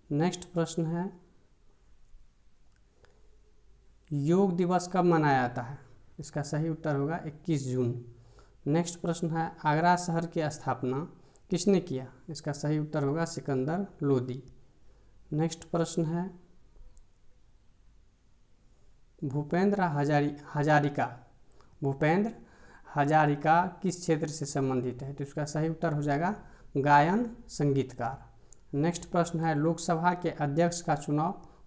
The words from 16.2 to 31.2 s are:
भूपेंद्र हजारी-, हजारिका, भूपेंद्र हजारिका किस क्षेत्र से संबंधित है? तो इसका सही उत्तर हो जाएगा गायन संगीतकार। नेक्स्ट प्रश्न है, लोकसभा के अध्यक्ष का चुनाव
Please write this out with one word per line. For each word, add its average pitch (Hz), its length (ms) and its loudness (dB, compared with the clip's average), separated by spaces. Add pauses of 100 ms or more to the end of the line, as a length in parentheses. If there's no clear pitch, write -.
भूपेंद्र 170 560 0
हजारी-, 147 580 2 (160)
हजारिका, 147 640 2 (640)
भूपेंद्र 156 500 2 (640)
हजारिका 147 720 4 (160)
किस 180 180 -2
क्षेत्र 160 260 0
से 147 200 -6
संबंधित 131 560 -2
है? 139 100 -8
तो 143 120 -8
इसका 147 200 -6
सही 156 240 -2
उत्तर 160 240 -2
हो 147 100 -2
जाएगा 156 400 0 (340)
गायन 147 600 4 (120)
संगीतकार। 135 840 -2 (400)
नेक्स्ट 165 360 0
प्रश्न 170 300 0
है, 160 140 0
लोकसभा 165 600 0
के 170 160 -2
अध्यक्ष 156 500 0
का 156 140 0
चुनाव 147 480 -2 (240)